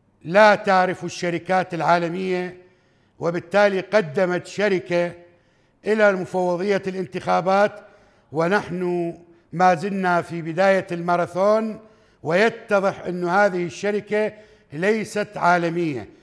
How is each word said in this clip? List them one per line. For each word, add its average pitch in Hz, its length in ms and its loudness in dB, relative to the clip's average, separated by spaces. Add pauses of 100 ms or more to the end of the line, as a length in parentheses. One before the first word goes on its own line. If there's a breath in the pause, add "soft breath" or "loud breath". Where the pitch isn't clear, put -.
(240)
لا 202 320 6
تعرف 185 480 0
الشركات 175 720 -2
العالمية، 180 840 0 (640 soft breath)
وبالتالي 185 600 2
قدمت 180 680 0
شركة 180 640 -2 (760 soft breath)
إلى 208 260 4
مفوضية 185 760 -2
الانتخابات، 185 920 0 (520 soft breath)
ونحن 175 800 -2 (400 soft breath)
ما 180 220 4
زلنا 180 460 0
في 165 200 -8
بداية 185 500 0
الماراثون، 180 880 0 (440 soft breath)
ويتضح 196 760 0
أن 175 280 -6
هذه 185 380 2
الشركة 208 680 -4 (400 loud breath)
ليست 202 640 -2
عالمية 165 720 0 (140 soft breath)